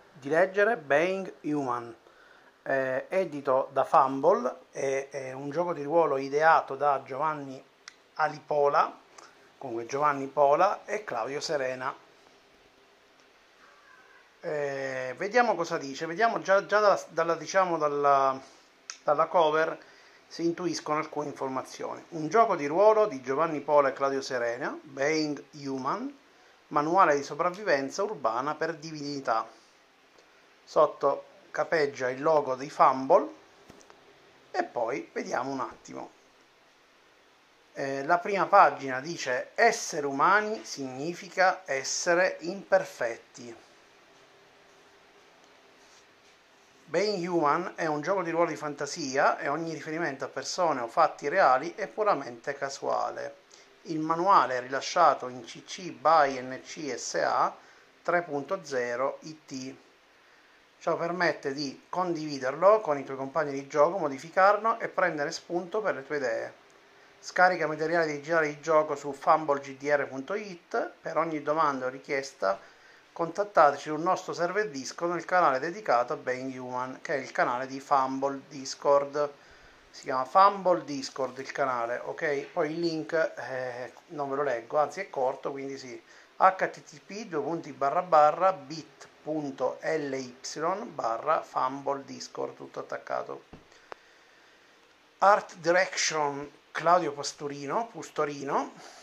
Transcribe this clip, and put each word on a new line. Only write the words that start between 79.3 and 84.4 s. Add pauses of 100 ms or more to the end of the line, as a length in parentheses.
Si
chiama
Fumble
Discord
il
canale,
ok? (100)
Poi
il
link,
eh, (160)
non
ve
lo